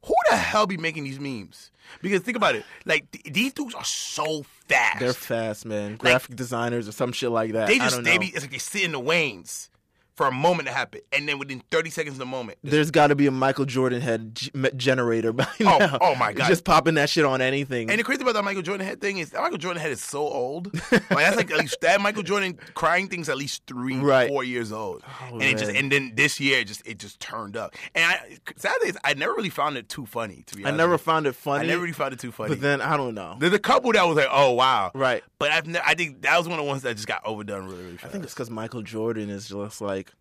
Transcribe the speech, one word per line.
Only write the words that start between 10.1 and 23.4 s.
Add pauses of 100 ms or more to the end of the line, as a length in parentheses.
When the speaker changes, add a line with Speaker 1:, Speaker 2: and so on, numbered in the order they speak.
Speaker 1:
for
a
moment
to
happen, (100)
and
then
within
thirty
seconds
of
the
moment,
Speaker 2:
There's
gotta
be
a
Michael
Jordan
head
g-,
me-,
generator
by (160)
Speaker 1:
Oh,
Speaker 2:
now.
Speaker 1:
oh
my
God.
Speaker 2:
Just
popping
that
shit
on
anything.
Speaker 1:
And
the
crazy
about
that
Michael
Jordan
head
thing
is
that
Michael
Jordan
head
is
so
old. (100)
Speaker 2:
<laughs>
Speaker 1:
Like,
that's
like
at
least,
that
Michael
Jordan (160)
crying
thing's
at
least